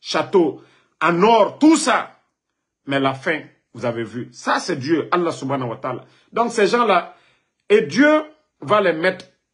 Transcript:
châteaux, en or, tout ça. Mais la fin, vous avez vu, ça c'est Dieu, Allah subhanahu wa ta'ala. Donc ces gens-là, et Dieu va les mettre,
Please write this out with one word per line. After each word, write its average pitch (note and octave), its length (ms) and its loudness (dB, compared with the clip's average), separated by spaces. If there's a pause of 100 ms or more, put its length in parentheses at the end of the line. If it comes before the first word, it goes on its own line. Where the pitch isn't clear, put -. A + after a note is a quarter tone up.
châteaux, D#3+ 600 0 (400)
en E3+ 220 2
or, A3 340 4
tout D#4 200 6
ça. - 420 -4 (640)
Mais C#3 140 -2
la C3+ 140 0
fin, D#3 280 -4 (320)
vous B2 120 -10
avez A#2 180 -4
vu, A2 280 -10
ça - 280 -4
c'est F3 160 -6
Dieu, D3 360 -2
Allah F3 200 -2
subhanahu C3 380 -6
wa A2 80 -10
ta'ala. C3 280 -10 (260)
Donc A#3 200 -2
ces G#3+ 160 2
gens-là, G3+ 480 0 (540)
et G#3+ 140 4
Dieu D4 400 2 (360)
va G3+ 220 0
les F3+ 120 2
mettre, F3+ 320 -2 (280)